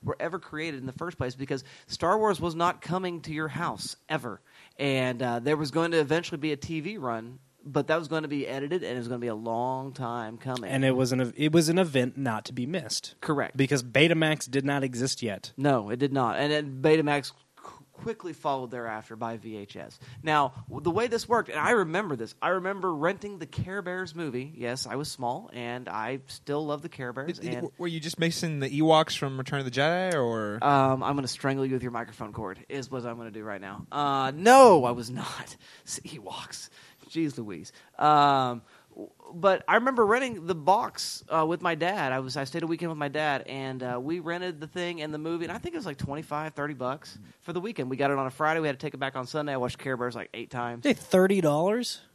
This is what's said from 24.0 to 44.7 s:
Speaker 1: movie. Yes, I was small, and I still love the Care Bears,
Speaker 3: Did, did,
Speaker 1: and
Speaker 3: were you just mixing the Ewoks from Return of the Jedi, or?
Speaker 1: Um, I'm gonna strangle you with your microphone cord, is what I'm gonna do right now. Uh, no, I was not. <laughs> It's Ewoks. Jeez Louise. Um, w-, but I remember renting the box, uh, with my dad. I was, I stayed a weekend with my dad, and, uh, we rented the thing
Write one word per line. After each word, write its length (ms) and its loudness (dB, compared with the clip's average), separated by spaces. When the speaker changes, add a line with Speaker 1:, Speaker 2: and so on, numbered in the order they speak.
Speaker 1:
movie. 420 -6
Yes, 300 -6
I 100 -6
was 160 -6
small, 400 -6
and 340 -8
I 420 -4
still 360 -4
love 160 -4
the 80 -10
Care 240 -8
Bears, 260 -6
Speaker 3:
Did, 120 -8
did, 80 -4
Speaker 1:
and 180 -6
Speaker 3:
were 120 -4
you 120 -4
just 180 -8
mixing 420 0
the 100 -2
Ewoks 380 6
from 180 -4
Return 220 -4
of 80 -4
the 40 -4
Jedi, 440 2
or? 500 0
Speaker 1:
Um, 380 6
I'm 120 0
gonna 140 -2
strangle 380 0
you 80 0
with 80 -2
your 100 -6
microphone 400 -8
cord, 380 -8
is 200 -8
what 140 -6
I'm 140 -8
gonna 120 -12
do 140 -12
right 160 -8
now. 320 -12
Uh, 420 0
no, 520 10
I 60 2
was 180 -6
not. 500 -10
<laughs> 220 -20
It's 180 -8
Ewoks. 680 -14
Jeez 260 -2
Louise. 360 -10
Um, 640 6
w-, 200 -16
but 320 4
I 100 6
remember 300 4
renting 400 2
the 80 0
box, 720 0
uh, 160 2
with 160 0
my 140 0
dad. 380 0
I 80 0
was, 160 -6
I 80 -2
stayed 180 -6
a 60 -4
weekend 220 -4
with 80 -8
my 100 -2
dad, 400 0
and, 340 -8
uh, 180 -4
we 200 -4
rented 400 -6
the 80 -12
thing 340 -6